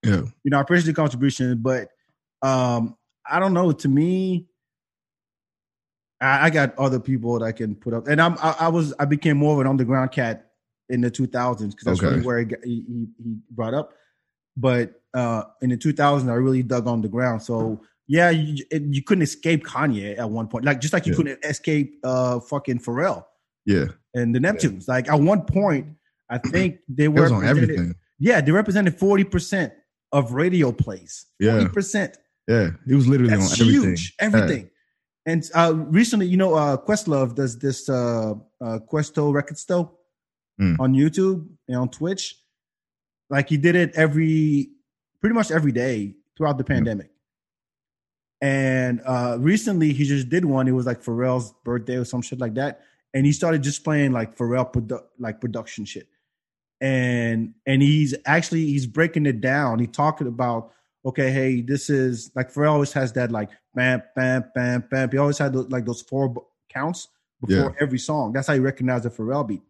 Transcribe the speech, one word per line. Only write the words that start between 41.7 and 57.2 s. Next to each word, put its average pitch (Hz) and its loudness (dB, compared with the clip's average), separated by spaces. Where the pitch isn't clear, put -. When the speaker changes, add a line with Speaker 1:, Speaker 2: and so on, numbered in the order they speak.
Speaker 2:
on 127 -2
Twitch. 185 -8
Like, 139 0
he 156 2
did 170 4
it 175 4
every, 156 2
pretty 220 0
much 220 0
every 156 2
day 113 -4
throughout 147 -2
the 127 -2
Speaker 1:
Yeah. 143 0
Speaker 2:
pandemic. 110 -2
And, 131 0
uh, 123 -2
recently, 175 2
he 139 0
just 139 -2
did 175 0
one. 131 2
It 127 2
was, 127 0
like, 120 -6
Pharrell's 123 -2
birthday 123 -4
or 123 -2
some 123 -6
shit 123 -10
like 117 -6
that. 135 -6
And 135 2
he 147 6
started 165 0
just 139 -6
playing, 147 2
like, 113 -4
Pharrell 123 -2
produ-, 120 -4
like, 110 -8
production 113 -8
shit. - -16
And, 123 0